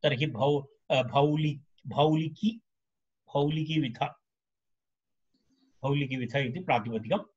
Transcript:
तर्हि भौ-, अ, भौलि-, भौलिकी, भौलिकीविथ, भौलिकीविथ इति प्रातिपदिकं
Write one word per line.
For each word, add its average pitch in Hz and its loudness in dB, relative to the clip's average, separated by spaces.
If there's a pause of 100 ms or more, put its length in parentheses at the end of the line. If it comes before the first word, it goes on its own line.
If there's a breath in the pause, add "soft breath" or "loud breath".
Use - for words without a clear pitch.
तर्हि 139 2
भौ-, 143 0 (240)
अ, 131 4
भौलि-, 147 2 (260)
भौलिकी, 156 0 (760)
भौलिकीविथ, 151 0 (1800)
भौलिकीविथ 131 -2
इति 139 -2
प्रातिपदिकं 117 -2